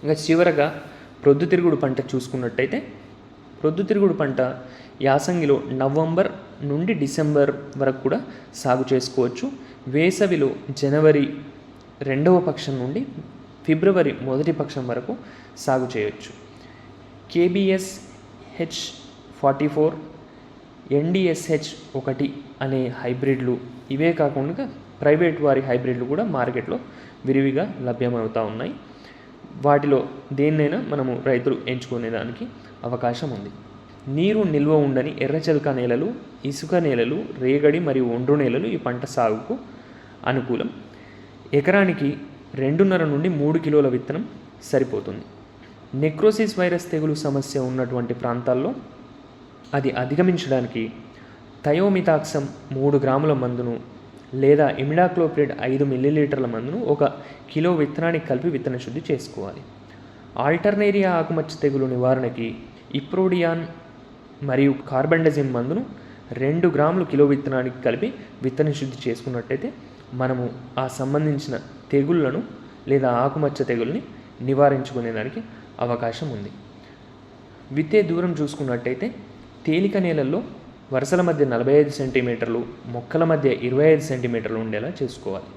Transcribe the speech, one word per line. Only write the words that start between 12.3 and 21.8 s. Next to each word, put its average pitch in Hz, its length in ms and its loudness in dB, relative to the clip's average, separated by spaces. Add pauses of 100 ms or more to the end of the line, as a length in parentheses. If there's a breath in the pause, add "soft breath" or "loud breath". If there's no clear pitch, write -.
పక్షం 143 400 -4
నుండి 156 260 -4 (600)
ఫిబ్రవరి 160 560 4
మొదటి 135 300 0
పక్షం 143 360 -4
వరకు 123 280 -4 (420 loud breath)
సాగు 131 300 0 (100)
చేయొచ్చు. - 500 -6 (840 loud breath)
కేబిఎస్ 190 680 2 (560)
హెచ్ - 240 -6 (600)
ఫార్టీ 139 260 2
ఫోర్, 151 280 2 (1000 loud breath)
ఎన్డిఎస్హెచ్ 160 1040 0